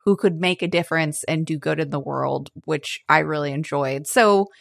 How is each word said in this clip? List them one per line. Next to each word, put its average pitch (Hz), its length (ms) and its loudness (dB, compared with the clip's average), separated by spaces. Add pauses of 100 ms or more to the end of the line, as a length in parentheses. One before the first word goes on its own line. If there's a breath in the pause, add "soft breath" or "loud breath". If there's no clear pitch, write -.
who 202 120 4
could 180 200 2
make 180 260 0
a 175 60 -2
difference 160 560 -2
and 160 220 -2
do 156 120 -4
good 156 200 -2
in 151 120 -4
the 143 100 -4
world, 139 500 -4 (140)
which - 440 -6
I 156 120 6
really 151 320 -4
enjoyed. 143 540 -4
So 202 420 4 (120)